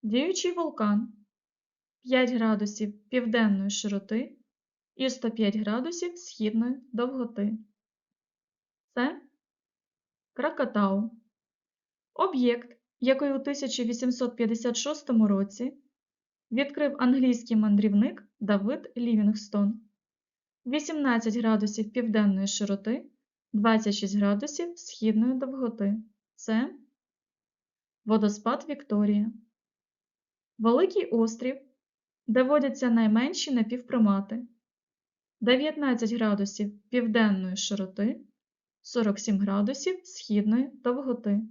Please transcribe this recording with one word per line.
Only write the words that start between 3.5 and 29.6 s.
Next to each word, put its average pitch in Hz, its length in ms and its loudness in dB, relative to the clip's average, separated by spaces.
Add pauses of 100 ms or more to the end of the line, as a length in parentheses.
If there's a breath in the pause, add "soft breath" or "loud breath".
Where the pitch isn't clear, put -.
широти 202 680 -4 (560)
і 262 160 -2
сто 240 200 -4
п'ять 220 260 0
градусів 254 640 -4
східної 226 580 -2 (160)
довготи. 226 680 -4 (1400)
Це 254 280 -4 (1080)
Кракатау. 226 800 0 (1040)
Об'єкт, 247 640 0 (220)
який 269 320 0
у 269 60 -2
тисяча 277 460 -4
вісімсот 240 520 -2
п'ятдесят 233 400 -2
шостому 262 520 0
році 202 540 -2 (680)
відкрив 277 480 0
англійський 247 580 2
мандрівник 208 720 4 (120)
Давид 208 560 -2
Лівінгстон. 214 840 2 (840)
Вісімнадцять 254 680 0
градусів 214 560 0
південної 208 540 2
широти, 202 640 -4 (420)
двадцять 220 420 2
шість 202 220 -2
градусів 254 640 0
східної 220 560 0
довготи. 240 680 -4 (320)
Це – 240 400 -2 (1300)
Водоспад 214 640 0
Вікторія. 208 640 0 (1300)